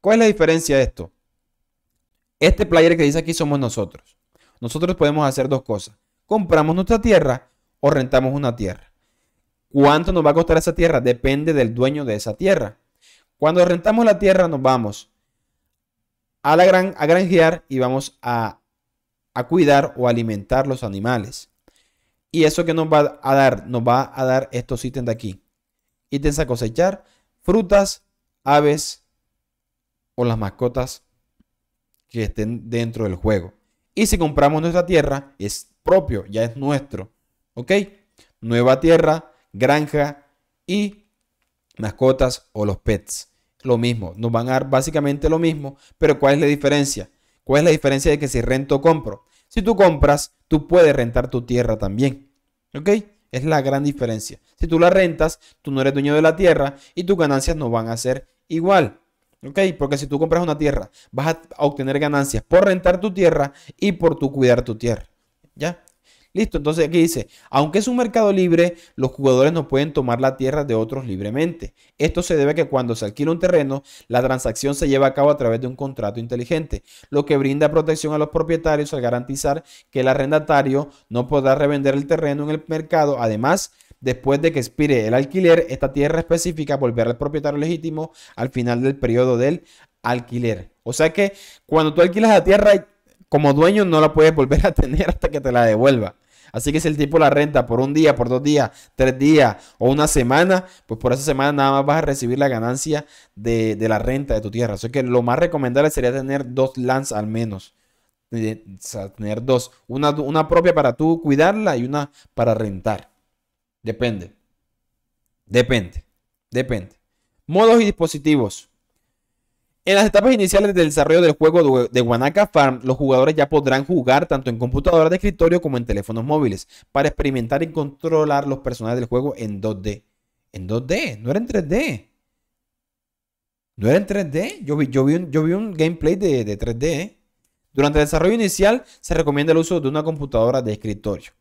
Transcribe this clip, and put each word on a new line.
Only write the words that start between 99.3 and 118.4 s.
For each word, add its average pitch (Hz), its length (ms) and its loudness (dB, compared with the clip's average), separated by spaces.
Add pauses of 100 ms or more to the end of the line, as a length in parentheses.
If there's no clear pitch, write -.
o 123 120 2
una 151 160 0
semana, 175 600 2 (200)
pues 113 140 -10
por 123 140 0
esa 139 80 -8
semana 143 300 -2
nada 139 200 0
más 139 140 0
vas 147 120 0
a 160 40 -2
recibir 135 360 -4
la 139 100 2
ganancia 131 580 -4 (280)
de, 110 420 -2
de 110 120 -2
la 107 100 0
renta 135 360 -4
de 107 80 -4
tu 104 80 -8
tierra. 113 240 -4
Así 117 160 -10
que 135 120 -2
lo 123 200 0
más 120 160 0
recomendable 143 520 0
sería 123 220 -2
tener 135 400 -6
dos 131 240 -2
lands 131 360 -4
al 107 140 -4
menos. 110 480 -8 (580)
Eh, 110 340 -6
o 98 140 -20
sea, 98 300 -12
tener 107 340 -8
dos. 127 260 0 (160)
Una, 139 240 -2
una 151 380 -2
propia 170 260 0
para 131 200 0
tú 165 280 -2
cuidarla 165 540 0
y 117 80 -4
una 143 260 -6 (240)
para 117 200 0
rentar. 98 580 -6 (720)
Depende. 110 500 -6 (1120)
Depende. 120 600 0 (460)
Depende. 113 460 -6 (500)
Modos 226 340 6
y 226 40 2
dispositivos. 151 840 -2 (1160)